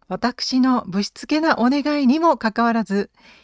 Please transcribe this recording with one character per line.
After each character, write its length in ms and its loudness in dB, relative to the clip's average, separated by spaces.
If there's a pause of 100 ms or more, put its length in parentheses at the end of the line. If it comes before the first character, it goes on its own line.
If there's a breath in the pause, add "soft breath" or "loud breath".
私 520 -2
の 260 2
ぶ 160 -4
し 60 -8
つ 180 -18
け 140 0
な 180 2
お 100 4
願 320 0
い 60 2
に 120 4
も 180 2
か 160 -4
か 100 0
わ 80 2
ら 120 -2
ず、 280 -4 (320 soft breath)